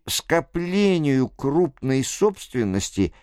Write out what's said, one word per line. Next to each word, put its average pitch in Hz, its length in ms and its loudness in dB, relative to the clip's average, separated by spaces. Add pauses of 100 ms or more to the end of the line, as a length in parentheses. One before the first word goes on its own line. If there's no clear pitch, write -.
скоплению 170 1200 0
крупной 139 760 0
собственности, 104 1200 -2